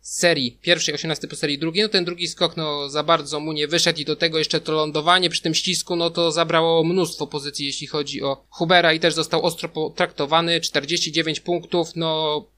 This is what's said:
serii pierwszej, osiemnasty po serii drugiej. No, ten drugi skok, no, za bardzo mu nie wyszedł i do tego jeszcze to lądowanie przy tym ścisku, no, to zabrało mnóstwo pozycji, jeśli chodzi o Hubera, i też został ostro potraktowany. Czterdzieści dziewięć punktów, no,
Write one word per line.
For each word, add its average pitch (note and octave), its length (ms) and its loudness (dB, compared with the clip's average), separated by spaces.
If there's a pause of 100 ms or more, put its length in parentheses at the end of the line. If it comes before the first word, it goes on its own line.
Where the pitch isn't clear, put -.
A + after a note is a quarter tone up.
serii D3+ 600 0
pierwszej, E3 340 0
osiemnasty D#3 320 -6
po D3 80 -14
serii D3 220 -2
drugiej. E3 260 -2
No, G#3+ 60 -2
ten F#3+ 160 0
drugi E3+ 220 -6
skok, E3 300 -2
no, D3 320 -4
za D3 140 -2
bardzo D3+ 360 0
mu D#3 140 -4
nie D3+ 140 -2
wyszedł E3 320 0
i C#3 60 -8
do D#3 100 -2
tego D#3+ 220 0
jeszcze D#3 240 0
to D#3+ 100 -6
lądowanie D#3 580 2
przy - 120 -4
tym D#3+ 140 0
ścisku, F3+ 400 -2
no, E3+ 140 0
to E3+ 220 0
zabrało E3 520 2
mnóstwo E3+ 440 0
pozycji, C#3+ 380 -8
jeśli C#3 220 -6
chodzi C#3 360 -4
o C3+ 260 -4
Hubera, E3+ 440 6
i D#3+ 60 2
też D#3+ 140 4
został D#3+ 320 0
ostro E3 240 -2
potraktowany. E3 920 0
Czterdzieści D#3 500 -2
dziewięć D#3+ 280 0
punktów, E3+ 560 -2
no, D#3 500 -2 (120)